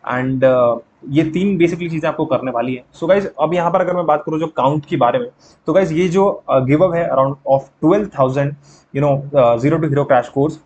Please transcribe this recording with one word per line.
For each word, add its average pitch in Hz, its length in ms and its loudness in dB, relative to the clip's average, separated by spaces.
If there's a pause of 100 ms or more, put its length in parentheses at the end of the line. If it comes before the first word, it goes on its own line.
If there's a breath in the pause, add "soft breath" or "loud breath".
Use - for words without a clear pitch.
And, 131 500 -2
uh, 120 260 2 (300)
ये 147 220 2
तीन 185 260 0
basically 170 340 0
चीज़ें 156 180 -2
आपको 151 160 -2
करने 127 260 -2
वाली 120 240 -4
है। 123 80 -16 (180)
So 165 80 -4
गाइस, 196 220 2 (100)
अब 160 120 0
यहाँ 170 180 0
पर 185 100 0
अगर 180 140 -2
मैं 175 100 -2
बात 151 200 0
करूँ 156 140 -4
जो 165 80 -2 (100)
काउंट 143 280 0
के 175 120 -4
बारे 123 220 2
में, 120 100 -6 (380 soft breath)
तो 156 60 -2
गाइस 180 180 2
ये 175 160 0
जो, 190 180 2 (240)
uh, 131 160 2
गिव 151 200 4
अवे 170 140 0
है 151 120 -2
around 135 240 0 (200)
of 135 140 -6 (160)
twelve 196 320 2
thousand, 139 380 0 (400 soft breath)
you 143 120 0
know, 139 80 2 (200)
uh, 117 300 4
Zero 156 180 2
to 156 100 -2
Hero 143 180 0
crash 123 260 0
course 151 280 -2